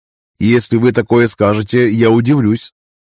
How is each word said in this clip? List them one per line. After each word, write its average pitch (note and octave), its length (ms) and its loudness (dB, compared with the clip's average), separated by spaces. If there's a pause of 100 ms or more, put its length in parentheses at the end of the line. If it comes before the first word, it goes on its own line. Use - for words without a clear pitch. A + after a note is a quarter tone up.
(400)
«Если A#2 380 0
вы A#2+ 140 2
такое A#2+ 360 0
скажете, G#2+ 640 -2
я A2+ 180 2
удивлюсь». A#2 640 0 (360)